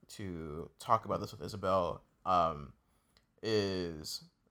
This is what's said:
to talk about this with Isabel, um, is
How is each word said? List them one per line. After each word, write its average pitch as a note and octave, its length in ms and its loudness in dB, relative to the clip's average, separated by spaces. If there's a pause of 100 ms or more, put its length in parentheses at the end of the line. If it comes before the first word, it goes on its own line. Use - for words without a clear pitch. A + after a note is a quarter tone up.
(160)
to E2 640 -8
talk - 280 2
about F#2+ 160 0
this G2+ 100 -6
with A2 100 -12
Isabel, F#2+ 600 0 (240)
um, E2 480 2 (680)
is F#2 840 0 (260)